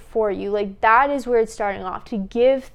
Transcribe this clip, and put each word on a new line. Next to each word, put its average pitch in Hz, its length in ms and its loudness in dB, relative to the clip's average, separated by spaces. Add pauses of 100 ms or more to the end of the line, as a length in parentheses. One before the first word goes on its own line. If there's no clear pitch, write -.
(100)
for 220 200 0
you. 190 200 -6
Like, 202 320 -4
that 240 260 6
is 277 180 -4
where 247 120 2
it's 226 140 0
starting 196 320 -6
off, 185 220 -10
to 226 120 -8
give 247 460 0 (100)